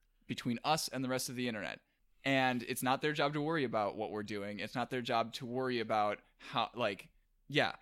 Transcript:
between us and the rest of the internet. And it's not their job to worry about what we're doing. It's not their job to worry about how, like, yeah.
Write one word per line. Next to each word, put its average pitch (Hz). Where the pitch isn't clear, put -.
between 117
us 156
and 131
the 127
rest 127
of 127
the 123
internet. 92
And 131
it's 127
not 131
their 151
job 147
to 151
worry 156
about 107
what 101
we're 104
doing. 104
It's 104
not 120
their 127
job 113
to 135
worry 123
about 107
how, -
like, 107
yeah. 139